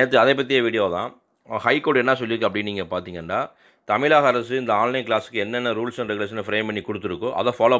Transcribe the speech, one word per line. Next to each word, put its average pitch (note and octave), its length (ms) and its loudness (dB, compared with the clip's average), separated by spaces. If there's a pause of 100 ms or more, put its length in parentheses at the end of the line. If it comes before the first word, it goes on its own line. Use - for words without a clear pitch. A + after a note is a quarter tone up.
நேத்து B2+ 240 6
அதை C3+ 160 6
பத்திய C3 300 2
வீடியோ G#2 180 2 (100)
தான். A#2 140 -6 (560)
ஹைகோர்ட் C#3+ 380 2
என்ன C3 60 4 (100)
சொல்லியிருக்கு A2+ 280 0
அப்படின்னு G#2 220 -4
நீங்க F#2+ 120 -4 (120)
பார்த்தீங்கன்னா, F2+ 460 -6 (480)
தமிழக C#3+ 400 4
அரசு A#2+ 300 0
இந்த A2+ 120 0 (100)
ஆன்லைன் B2 260 -2
கிளாஸுக்கு A2+ 340 -2
என்னென்ன A#2+ 360 -2
rules A#2+ 240 -6
and G#2+ 100 -6
regulation-ை G#2 340 -6
ஃப்ரேம் G#2+ 220 -2
பண்ணி G#2+ 180 -4
கொடுத்துருக்கோ, G2 420 -6 (120)
அதை A#2 180 0
ஃபாலோ A#2+ 220 4